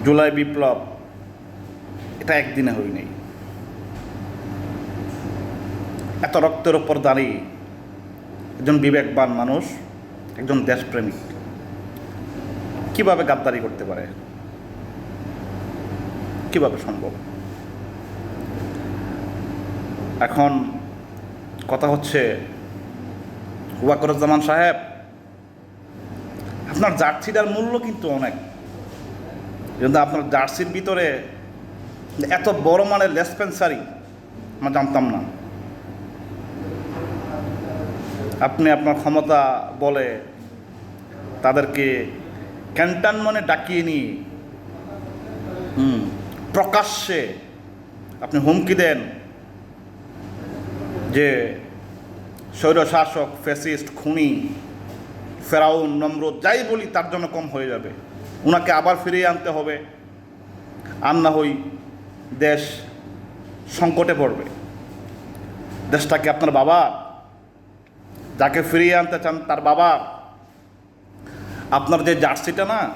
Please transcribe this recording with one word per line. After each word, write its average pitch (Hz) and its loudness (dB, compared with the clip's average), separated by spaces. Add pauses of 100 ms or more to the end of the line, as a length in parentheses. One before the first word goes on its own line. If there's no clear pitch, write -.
জুলাই 151 8
বিপ্লব, 143 2 (1300)
এটা 156 2
একদিনে 131 2
হয়নি। 101 -2 (3250)
এত 151 0
রক্তের 160 4
ওপর 147 2
দাঁড়িয়ে 131 4 (1200)
একজন 147 6
বিবেকবান 135 6
মানুষ, 123 2 (760)
একজন 131 2
দেশপ্রেমিক 120 0 (1800)
কিভাবে 165 6
গাদ্দারি 127 2
করতে 101 -6
পারে, 90 -6 (2500)
কিভাবে 135 2 (100)
সম্ভব? 101 -6 (3000)
এখন 139 2 (960)
কথা 131 2
হচ্ছে, 143 2 (1400)
ওয়াকরুজ্জামান 147 4
সাহেব, 160 4 (1900)
আপনার 196 4
জার্সিটার 208 4
মূল্য 226 0
কিন্তু 202 -4
অনেক, 131 0 (1500)
কিন্তু 135 4
আপনার 147 2
জার্সির 139 2
ভিতরে 180 0 (1080)
এত 180 4 (160)
বড় 180 8
মানের 196 4
লেসপেন্সারি 170 0 (800)
আমরা 139 0
জানতাম 135 4
না। 95 0 (3250)
আপনি 156 4
আপনার 147 4
ক্ষমতা 147 4
বলে 131 2 (1200)
তাদেরকে 135 2 (680)
ক্যান্টনমেন্টে 214 2
ডাকিয়ে 170 2
নিয়ে, 147 0 (1600)
হুম, 120 2 (420)
প্রকাশ্যে 185 0 (840)
আপনি 139 0
হুমকি 175 6
দেন 160 6 (2250)
যে 127 4 (1000)
স্বৈরশাসক, 156 4 (160)
ফ্যাসিস্ট, 147 -2 (100)
খুনি, 151 2 (1040)
ফেরাউন, 156 6
নমরুদ, 151 0
যাই 233 4
বলি 214 0
তার 175 0
জন্য 175 -2
কম 160 -6
হয়ে 135 -4
যাবে, 107 -6 (540)
উনাকে 175 6
আবার 165 6
ফিরিয়ে 180 4
আনতে 170 2
হবে, 151 -2 (1160)
আর 147 4
না 160 8
হই 151 4 (840)
দেশ 147 6 (1160)
সংকটে 170 4
পড়বে। 131 2 (1500)
দেশটা 147 4
কি 151 2
আপনার 151 4
বাবা? 147 6 (1300)
যাকে 143 4
ফিরিয়ে 175 6
আনতে 175 4
চান 160 0 (100)
তার 151 2
বাবা? 151 6 (1500)
আপনার 143 4
যে 165 6
জার্সিটা 185 2
না 196 0